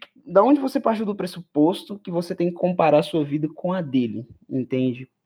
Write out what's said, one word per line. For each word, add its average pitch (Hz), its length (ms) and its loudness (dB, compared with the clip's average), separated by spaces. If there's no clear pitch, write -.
da 185 180 4
onde 277 180 6
você 269 200 -2
partiu 226 240 0
do 208 100 -4
pressuposto 180 840 -2
que - 120 -12
você 175 240 -4
tem 175 140 0
que 175 60 -6
comparar 170 460 2
a - 20 -2
sua 160 200 -2
vida 151 260 -2
com 175 240 -6
a 185 100 -2
dele, 123 440 -2
entende? 127 600 -4